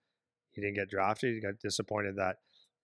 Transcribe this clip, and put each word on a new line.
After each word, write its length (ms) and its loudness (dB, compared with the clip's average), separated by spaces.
he 100 -14
didn't 160 0
get 140 0
drafted. 440 2
He 60 -4
got 240 -6
disappointed 540 -2
that, 200 2